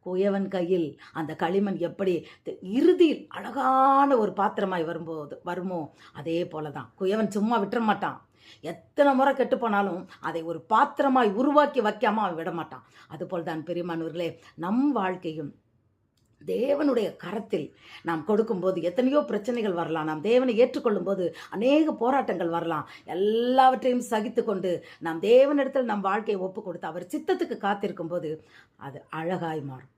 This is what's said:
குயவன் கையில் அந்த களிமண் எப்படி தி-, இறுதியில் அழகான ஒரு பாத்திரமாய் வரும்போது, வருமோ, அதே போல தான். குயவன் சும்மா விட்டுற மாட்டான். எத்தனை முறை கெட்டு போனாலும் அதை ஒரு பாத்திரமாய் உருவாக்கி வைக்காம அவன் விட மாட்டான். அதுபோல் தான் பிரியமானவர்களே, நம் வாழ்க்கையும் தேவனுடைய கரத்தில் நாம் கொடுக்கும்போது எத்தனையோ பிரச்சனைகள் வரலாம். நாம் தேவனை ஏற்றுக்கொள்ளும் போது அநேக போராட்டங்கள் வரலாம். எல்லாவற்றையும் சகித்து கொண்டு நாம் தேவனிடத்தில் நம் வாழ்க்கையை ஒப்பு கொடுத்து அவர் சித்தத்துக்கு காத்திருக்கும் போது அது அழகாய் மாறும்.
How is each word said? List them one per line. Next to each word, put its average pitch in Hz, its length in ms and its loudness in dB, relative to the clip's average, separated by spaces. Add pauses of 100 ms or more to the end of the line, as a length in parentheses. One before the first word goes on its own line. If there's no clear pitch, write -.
குயவன் 190 420 0
கையில் 175 520 -2 (140)
அந்த 156 220 -6
களிமண் 190 420 0
எப்படி 170 500 -2 (180)
தி-, - 160 -10
இறுதியில் 294 640 4
அழகான 262 920 4
ஒரு 208 140 2
பாத்திரமாய் 190 540 0
வரும்போது, 160 580 -8
வருமோ, 175 520 -6 (180)
அதே 165 340 -4
போல 151 220 -8
தான். 135 300 -12
குயவன் 202 280 0
சும்மா 214 340 0
விட்டுற 202 200 -2
மாட்டான். 190 460 -2 (340)
எத்தனை 277 540 0
முறை 269 180 4
கெட்டு 254 240 0
போனாலும் 196 520 -2 (100)
அதை 165 240 -6
ஒரு 165 260 -8
பாத்திரமாய் 254 640 4
உருவாக்கி 277 480 4
வைக்காம 208 340 2
அவன் 196 200 -2
விட 165 160 -6
மாட்டான். 151 320 -8 (240)
அதுபோல் 170 360 -8
தான் 160 200 -6
பிரியமானவர்களே, 165 760 -6 (180)
நம் 233 360 0
வாழ்க்கையும் 185 640 -4 (920)
தேவனுடைய 233 680 0
கரத்தில் 185 600 -6 (260)
நாம் 160 240 -4
கொடுக்கும்போது 190 560 0
எத்தனையோ 254 400 2
பிரச்சனைகள் 226 520 -2
வரலாம். 160 320 -2
நாம் 156 160 -4
தேவனை 233 360 2
ஏற்றுக்கொள்ளும் 233 460 2
போது 185 320 -2 (140)
அநேக 277 440 2
போராட்டங்கள் 226 560 0
வரலாம். 165 400 -4 (160)
எல்லாவற்றையும் 247 1040 2
சகித்து 220 340 -2
கொண்டு 185 420 -4 (140)
நாம் 165 220 -6
தேவனிடத்தில் 269 600 4
நம் 208 180 -2
வாழ்க்கையை 196 420 -2
ஒப்பு 185 200 -8
கொடுத்து 175 240 -10
அவர் 170 160 -8
சித்தத்துக்கு 302 540 -4
காத்திருக்கும் 185 500 -4
போது 156 360 -6 (320)
அது 139 340 -14
அழகாய் 160 520 -4
மாறும். 131 360 -14